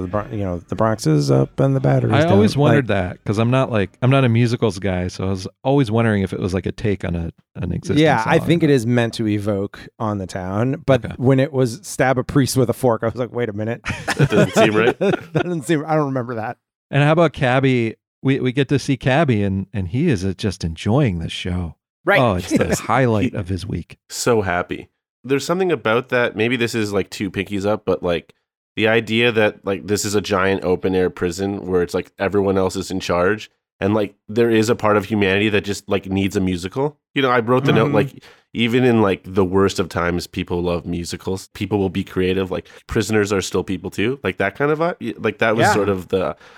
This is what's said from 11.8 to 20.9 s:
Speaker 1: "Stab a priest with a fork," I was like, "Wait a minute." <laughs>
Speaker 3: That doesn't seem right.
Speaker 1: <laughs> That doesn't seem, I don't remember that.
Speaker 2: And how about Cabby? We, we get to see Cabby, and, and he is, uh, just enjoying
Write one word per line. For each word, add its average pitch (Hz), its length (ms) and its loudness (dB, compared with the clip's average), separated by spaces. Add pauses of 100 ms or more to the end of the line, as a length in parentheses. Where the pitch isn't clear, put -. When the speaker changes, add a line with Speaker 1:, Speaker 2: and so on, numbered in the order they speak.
Speaker 1:
"Stab 131 380 0
a 120 40 0
priest 131 340 0
with 120 120 4
a 117 40 0
fork," 117 280 0
I 117 60 0
was 104 80 -4
like, 113 180 -6
"Wait 120 160 -4
a 101 40 -8
minute." 110 300 -6
<laughs> - 340 -8
Speaker 3:
That 143 120 2
doesn't - 240 2
seem 113 220 4
right. 113 240 2
Speaker 1:
<laughs> - 0 -
That - 340 -2
doesn't 170 300 -4
seem, 156 240 0
I 156 80 0
don't 151 120 0
remember 127 280 -4
that. 110 220 -8 (340)
Speaker 2:
And 139 120 2
how 151 100 4
about 165 200 4
Cabby? 127 640 2 (260)
We, 139 180 2
we 127 120 0
get 135 180 0
to 143 80 2
see 135 200 -2
Cabby, 131 440 2
and, 98 320 0
and 95 140 -4
he 131 220 0
is, 92 160 0
uh, 95 120 0
just - 260 -4
enjoying 101 560 0